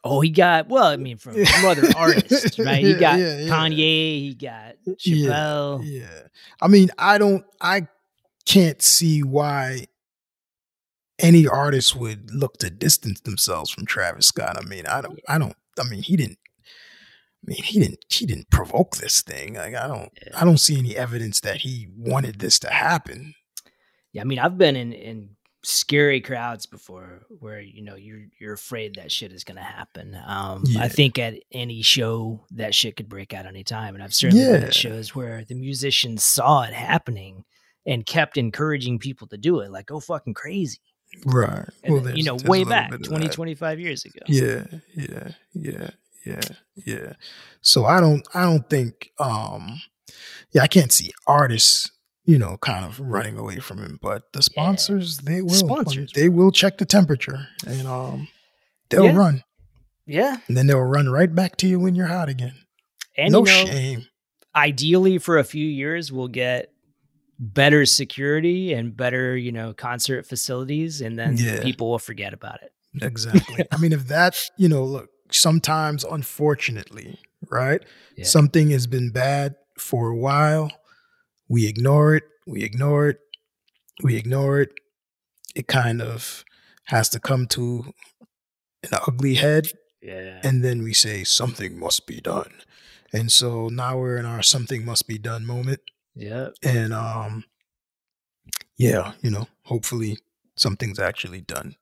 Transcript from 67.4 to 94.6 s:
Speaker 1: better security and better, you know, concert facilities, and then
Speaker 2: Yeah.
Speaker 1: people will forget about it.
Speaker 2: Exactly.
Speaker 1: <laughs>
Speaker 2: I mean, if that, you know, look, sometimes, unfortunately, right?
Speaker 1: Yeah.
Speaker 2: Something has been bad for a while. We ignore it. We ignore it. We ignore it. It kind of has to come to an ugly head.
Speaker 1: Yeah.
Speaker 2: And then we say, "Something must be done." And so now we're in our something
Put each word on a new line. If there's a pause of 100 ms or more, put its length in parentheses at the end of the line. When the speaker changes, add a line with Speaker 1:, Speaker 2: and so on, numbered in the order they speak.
Speaker 1:
better
security
and
better,
you
know,
concert
facilities,
and
then
Speaker 2:
Yeah.
Speaker 1:
people
will
forget
about
it. (300)
Speaker 2:
Exactly.
Speaker 1:
<laughs>
Speaker 2:
I
mean,
if
that, (220)
you
know,
look, (240)
sometimes,
unfortunately, (320)
right? (340)
Speaker 1:
Yeah.
Speaker 2:
Something
has
been
bad (240)
for
a
while. (800)
We
ignore
it. (220)
We
ignore
it. (840)
We
ignore
it. (840)
It
kind
of (440)
has
to
come
to (920)
an
ugly
head. (340)
Speaker 1:
Yeah.
Speaker 2:
And
then
we
say,
"Something
must
be
done." (640)
And
so
now
we're
in
our
something